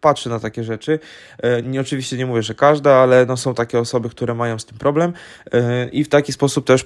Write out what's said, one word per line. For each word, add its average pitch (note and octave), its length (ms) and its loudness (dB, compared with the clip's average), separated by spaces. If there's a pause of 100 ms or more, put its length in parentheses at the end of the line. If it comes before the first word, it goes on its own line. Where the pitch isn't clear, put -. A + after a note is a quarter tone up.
patrzy C#3+ 280 0
na A#2 120 -6
takie A2+ 240 -8
rzeczy. A#2 340 -4 (400)
E, A#2+ 240 0
nie, C3 180 -4
oczywiście C3 360 -6
nie B2+ 100 -4
mówię, A#2 160 -2
że A2 120 -6
każda, C#3+ 400 4
ale, B2+ 320 6
no, B2+ 100 -4
są B2 180 -4
takie A#2 240 -2
osoby, A#2 300 -2
które A#2+ 260 -6
mają A#2 240 -4
z - 60 -12
tym A2 140 -20
problem, D#3 340 0 (400)
e, A#2+ 360 0
i D3 160 -2
w - 40 -16
taki C#3+ 240 2
sposób - 340 -2
też C3 200 4